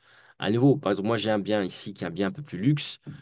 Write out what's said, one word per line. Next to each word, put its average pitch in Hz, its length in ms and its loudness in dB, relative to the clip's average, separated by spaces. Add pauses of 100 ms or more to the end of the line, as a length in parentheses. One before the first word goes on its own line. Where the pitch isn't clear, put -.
(400)
À 95 120 0
nouveau, 123 240 6
par 120 160 0
exemple, 101 160 0
moi, 113 100 2
j'ai 107 140 0
un 107 80 2
bien 101 240 0
ici 92 300 -6
qui - 100 -12
est 87 40 -6
un 85 40 -8
bien 92 160 -2
un 92 40 -4
peu 147 120 -12
plus 113 140 -10
luxe. 143 420 0 (220)